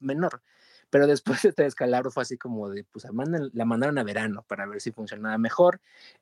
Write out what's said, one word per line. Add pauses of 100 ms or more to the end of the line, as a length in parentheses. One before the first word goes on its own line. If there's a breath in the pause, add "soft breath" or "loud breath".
menor. (480 soft breath)
Pero
después
de
este
descalabro
fue
así
como
de,
pues,
la
mandan-,
la
mandaron
a
verano
para
ver
si
funcionaba
mejor, (420 soft breath)